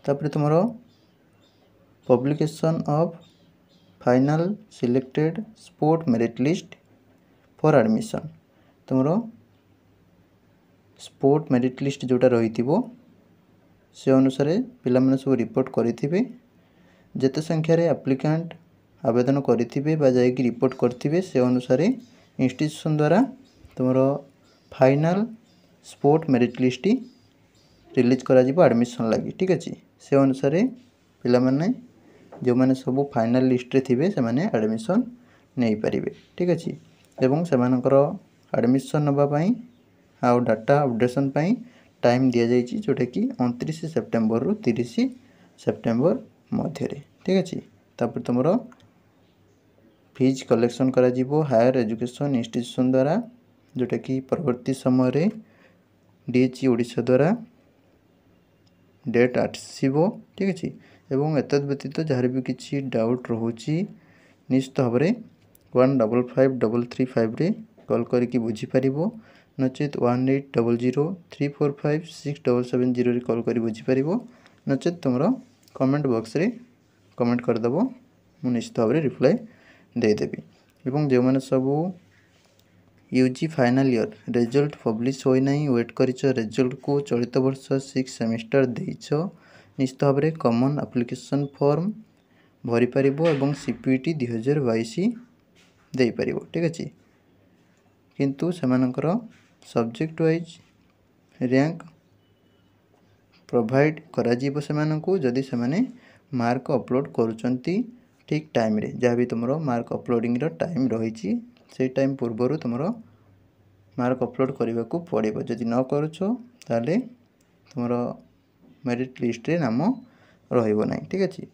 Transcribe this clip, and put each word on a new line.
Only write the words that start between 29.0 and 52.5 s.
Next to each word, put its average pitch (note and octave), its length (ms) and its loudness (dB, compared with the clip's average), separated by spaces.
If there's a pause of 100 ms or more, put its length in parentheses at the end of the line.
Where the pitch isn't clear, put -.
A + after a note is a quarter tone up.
ଲାଗି, - 240 -2
ଠିକ୍ F#3 180 -2
ଅଛି। - 200 -2 (280)
ସେ - 160 -4
ଅନୁସାରେ C#3 440 2 (640)
ପିଲାମାନେ C3 440 2 (680)
ଯେଉଁମାନେ B2+ 420 2
ସବୁ C3 320 -2
ଫାଇନାଲ୍ B2 420 2
ଲିଷ୍ଟରେ B2+ 320 2
ଥିବେ, C3 300 2
ସେମାନେ B2 300 0 (120)
ଆଡ଼ମିସନ୍ A2+ 500 0 (540)
ନେଇପାରିବେ, A2 540 0 (220)
ଠିକ୍ F3+ 180 -2
ଅଛି। D#3+ 200 -2 (460)
ଏବଂ C3 260 0
ସେମାନଙ୍କର B2+ 520 0 (580)
ଆଡ଼ମିସନ୍ C3+ 520 0
ନେବା C#3+ 220 2
ପାଇଁ D3 220 0 (720)
ଆଉ B2 180 4
ଡାଟା A#2+ 420 2
ଅପଡେସନ୍ B2 500 0
ପାଇଁ D#3 180 0 (540)
ଟାଇମ୍ B2+ 280 4
ଦିଆଯାଇଛି, A#2+ 480 2
ଯେଉଁଟାକି B2+ 420 -2 (180)
ଅଣତିରିଶ B2 400 -2 (120)
ସେପ୍ଟେମ୍ବରରୁ A#2 600 0 (120)
ତିରିଶ A#2+ 300 -2 (680)
ସେପ୍ଟେମ୍ବର A#2+ 540 0 (400)
ମଧ୍ୟରେ, - 440 -6 (240)
ଠିକ୍ F#3+ 180 0
ଅଛି। F#3 180 -6 (420)
ତାପରେ A#2+ 240 -4
ତୁମର B2+ 240 0 (1700)
ଫିଜ୍ C3 300 2
କଲେକ୍ସନ୍ A#2+ 460 2
କରାଯିବ B2+ 400 2 (180)
ହାୟର B2 300 4
ଏଜୁକେସନ୍ B2 560 -4
ଇନଷ୍ଟିଚ୍ୟୁସନ୍ B2+ 560 -2